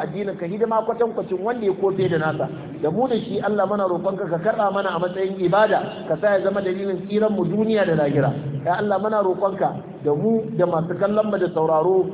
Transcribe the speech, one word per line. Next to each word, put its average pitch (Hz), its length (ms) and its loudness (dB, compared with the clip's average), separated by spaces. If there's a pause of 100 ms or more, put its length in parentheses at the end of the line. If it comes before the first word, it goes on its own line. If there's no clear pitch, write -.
addinin 190 320 -6
ka 175 100 -8
hidima 220 380 0
kwatankwacin 220 560 -2
wanda 226 260 -2
ya 190 60 2
kofe 190 360 0
da 170 100 0
nasa. 156 300 -2 (340)
Da 151 80 0
mu 233 180 0
da 240 80 0
shi, 202 240 -4
Allah, 202 260 0
muna 202 220 0
roƙonka 180 400 -2
ka 165 100 -2
karɓa 214 340 0
mana 196 220 -2
a 165 40 0
matsayin 190 420 -2
ibada, 190 400 4 (280)
ka 208 120 0
sa 202 160 2
ya 185 80 0
zama 196 160 0
dalilin 185 480 -4
tsiran 214 240 2
mu 185 160 0
duniya 214 380 2
da 165 100 2
lahira. 143 340 2 (360)
Ya 175 100 2
Allah, 202 240 0
muna 214 240 2
roƙonka 185 480 0 (320)
da 147 100 4
mu 220 280 2 (160)
da 175 80 6
masu 170 340 0
kallon 208 300 2
mu 202 80 0
da 180 160 2
sauraro, 160 600 4